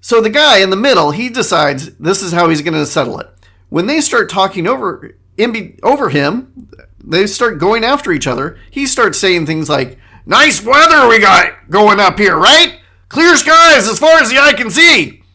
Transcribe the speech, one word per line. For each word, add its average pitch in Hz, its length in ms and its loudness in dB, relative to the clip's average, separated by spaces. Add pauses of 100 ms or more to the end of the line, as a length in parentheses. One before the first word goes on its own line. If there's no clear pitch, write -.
so 233 200 0
the 220 80 -2
guy 277 300 2
in 190 100 0
the 190 60 0
middle, 196 360 0
he 220 180 -6
decides 160 640 -4
this 190 260 -4
is 185 100 -8
how 170 180 0
he's 160 120 0
gonna 156 240 -4
settle 131 340 -6
it. - 100 -14 (400)
When 175 180 -4
they 302 140 -2
start 240 280 -2
talking 190 380 -4
over, 226 480 -8 (220)
in 226 140 -2
be-, 214 320 -12
over 240 260 0
him, 147 600 -4 (340)
they 185 240 -2
start 208 320 -4
going 208 240 -2
after 254 280 -4
each 147 160 -4
other. 131 300 -6 (140)
He 277 140 -6
starts 240 340 -2
saying 180 260 -2
things 156 240 -6
like, 135 280 -6 (280)
Nice 277 360 0
weather 285 460 4
we 226 120 4
got 185 500 0
going 202 320 2
up 190 180 0
here, 190 180 2
right? 277 420 2 (280)
Clear 330 300 2
skies 311 500 4
as 214 100 -4
far 320 220 4
as 262 100 2
the 254 80 -2
eye 277 160 4
can 240 160 -6
see. 247 540 0 (120)